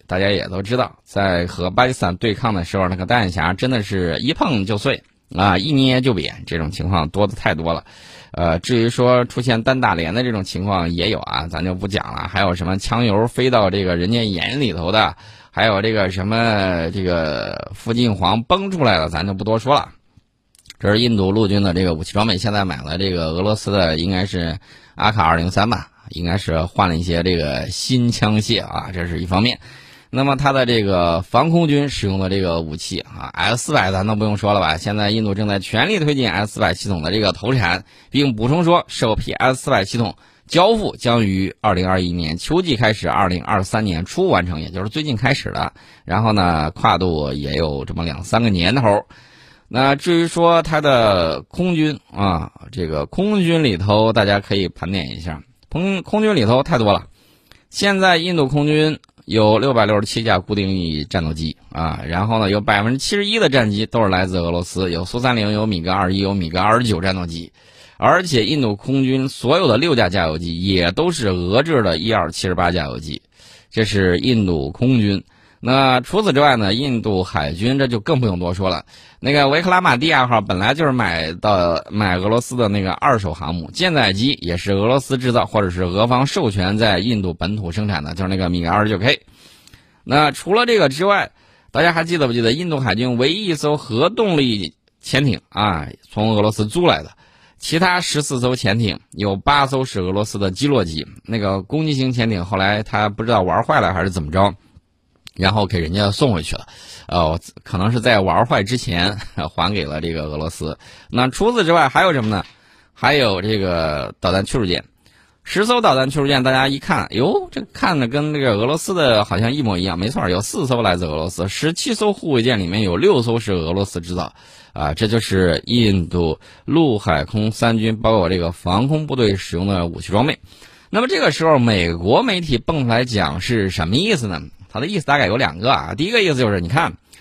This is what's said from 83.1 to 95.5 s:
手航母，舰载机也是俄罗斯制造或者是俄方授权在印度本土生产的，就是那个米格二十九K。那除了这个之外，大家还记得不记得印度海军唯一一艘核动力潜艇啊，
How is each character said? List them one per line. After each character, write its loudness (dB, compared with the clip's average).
手 -4
航 -6
母， -8
舰 -2
载 2
机 0
也 -2
是 -2
俄 2
罗 2
斯 -4
制 0
造 2
或 0
者 0
是 -2
俄 0
方 2
授 0
权 0
在 2
印 0
度 -2
本 -4
土 -6
生 -4
产 -4
的， -8
就 -6
是 -2
那 -2
个 0
米 -2
格 -2
二 2
十 0
九 0
K。 0
那 2
除 -4
了 2
这 4
个 4
之 -2
外， 2
大 -2
家 4
还 0
记 -2
得 2
不 0
记 0
得 4
印 -4
度 -2
海 0
军 -2
唯 2
一 -4
一 0
艘 0
核 0
动 0
力 0
潜 0
艇 0
啊， -2